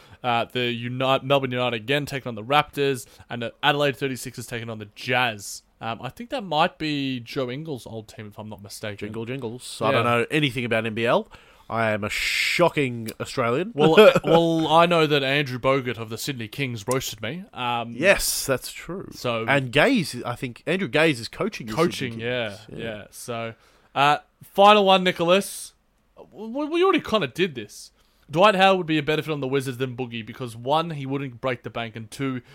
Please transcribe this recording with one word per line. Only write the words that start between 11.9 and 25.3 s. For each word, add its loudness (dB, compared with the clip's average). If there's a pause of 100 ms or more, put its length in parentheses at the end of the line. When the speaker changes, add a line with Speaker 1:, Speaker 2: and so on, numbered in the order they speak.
Speaker 2:
am -2
a -4
shocking 0 (100)
Australian. -2
Speaker 1:
Well, 6
Speaker 2:
<laughs> 10
Speaker 1:
well, 4
I 8
know 4
that 2
Andrew -2
Bogut 0
of -10
the -8
Sydney -6
Kings -8
roasted -4
me. -8 (100)
Um, -4
Speaker 2:
Yes, 0
that's -2
true. -12
Speaker 1:
so -4
Speaker 2:
And 0
Gaze, 2
I -6
think -12
Andrew -2
Gaze 2
is -10
coaching -6
the -6
Sydney 0
Speaker 1:
Coaching, -4
Speaker 2:
Kings. -10
Speaker 1:
yeah, -4 (120)
Speaker 2:
Yeah. -14
Speaker 1:
yeah. -10
So, -10 (400)
uh, 4 (240)
final 8
one, 6
Nicholas. 0 (580)